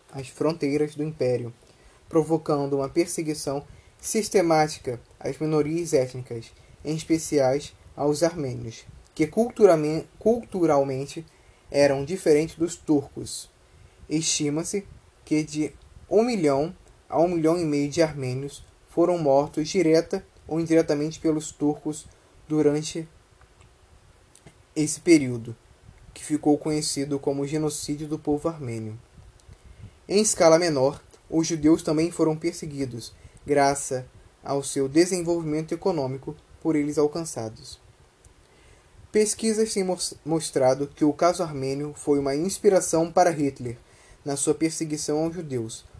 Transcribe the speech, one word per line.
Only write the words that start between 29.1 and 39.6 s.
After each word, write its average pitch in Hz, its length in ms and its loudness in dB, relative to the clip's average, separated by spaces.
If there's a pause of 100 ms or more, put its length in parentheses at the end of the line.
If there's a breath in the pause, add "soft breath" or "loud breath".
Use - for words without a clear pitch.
Em 190 140 2
escala 165 380 6
menor, 151 440 0 (280)
os 160 160 0
judeus 160 360 2
também 160 280 0
foram 156 260 0
perseguidos, 143 800 -8 (320 soft breath)
graças 139 580 2 (400)
ao 139 180 -4
seu 139 280 -4
desenvolvimento 165 800 0
econômico 147 640 -4 (240)
por 156 160 0
eles 147 220 0
alcançados. 147 800 -4 (1300 soft breath)
Pesquisas 220 600 0